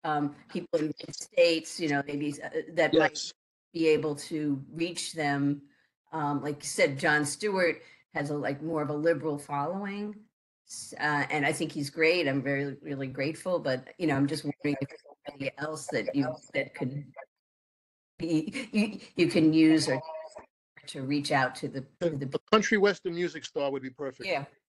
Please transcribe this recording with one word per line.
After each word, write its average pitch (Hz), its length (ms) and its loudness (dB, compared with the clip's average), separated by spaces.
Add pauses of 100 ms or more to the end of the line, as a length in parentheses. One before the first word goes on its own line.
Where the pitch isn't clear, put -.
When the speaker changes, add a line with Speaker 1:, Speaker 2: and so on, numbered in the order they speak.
Speaker 1:
um, 147 320 0 (140)
people 175 300 -2
in 156 80 0
the - 260 -10
States, - 680 2
you 160 100 0
know, 143 180 2
maybe, 147 340 -4
uh, 147 80 -10 (240)
that 160 200 4
might 151 180 6
Speaker 2:
Yes. - 220 -10 (380)
Speaker 1:
be 160 160 2
able 151 280 4
to 143 560 -2
reach 165 420 -4
them? 143 500 0 (480)
Um, 143 300 -2
like 147 220 -6
you - 60 -8
said, 151 280 2
Jon 151 280 4
Stewart 180 560 0 (320)
has 147 180 -4
a, 147 60 -2
like, 139 260 -4
more 156 180 -2
of 143 80 -4
a 151 60 -2
liberal 151 420 0
following, 196 760 -6 (520)
s-, - 320 -14
uh, 143 300 0
and 147 160 0
I 156 60 2
think 151 200 -4
he's 147 180 -4
great. 160 380 4
I'm 135 140 0
very, 139 400 -2
really 139 260 -6
grateful, 156 520 -2
but, - 380 -2
you 170 100 0
know, 143 80 2
I'm 139 120 4
just 151 160 -2
wondering 143 380 -2
if 139 80 -4
there's - 120 -18 (260)
anybody 135 300 -6
else 151 300 -6
that 120 280 -2
you, 131 180 2 (200)
that - 200 -2
could 143 320 -6 (1120)
be, 165 540 -2
you, 214 280 0 (160)
you 170 120 4
can 156 260 6
use 160 340 8
or 135 140 0 (840)
to 143 160 -12
reach 143 300 -2
out 131 240 2
to 170 140 -6
the, 131 100 -6 (220)
to 170 80 2
the 139 260 -4
Speaker 2:
A - 160 0
country 214 260 6
western 190 380 2
music 160 300 -4
star 143 260 -2
would 135 100 -4
be 131 80 -8
perfect. 135 380 -8
Speaker 1:
Yeah. 147 160 0 (260)